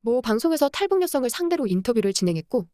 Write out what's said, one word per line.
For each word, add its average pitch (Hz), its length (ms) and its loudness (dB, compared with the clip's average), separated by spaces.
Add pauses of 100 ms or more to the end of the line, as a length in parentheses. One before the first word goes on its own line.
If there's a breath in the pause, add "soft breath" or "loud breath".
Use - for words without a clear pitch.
모 240 220 0
방송에서 277 460 2
탈북 381 340 0
여성을 262 260 -2
상대로 339 380 -2
인터뷰를 196 460 0
진행했고 175 600 -2